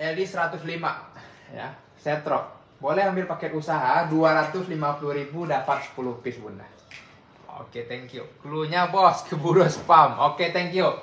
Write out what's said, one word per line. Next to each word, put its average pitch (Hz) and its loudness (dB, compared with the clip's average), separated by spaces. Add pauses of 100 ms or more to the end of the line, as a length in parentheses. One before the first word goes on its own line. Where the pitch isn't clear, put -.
L 160 -4
D 190 -2
seratus 165 -2
lima 165 -6 (480)
ya, 117 -10 (320)
set 151 -2
rok. 143 -2 (320)
Boleh 156 0
ambil 185 -2
paket 160 -6
usaha, 156 0
dua 156 4
ratus 160 0
lima 151 -4
puluh 143 -6
ribu 160 -8
dapat 143 -2
sepuluh 123 -8
piece 120 -10
Bunda. 104 -16 (960)
Oke, 120 -12
thank 123 -12
you. - -12 (160)
Cluenya 156 -2
bos, 180 4
keburu 165 4
spam. 156 6 (160)
Oke, 170 -2
thank 175 -4
you. 175 2 (140)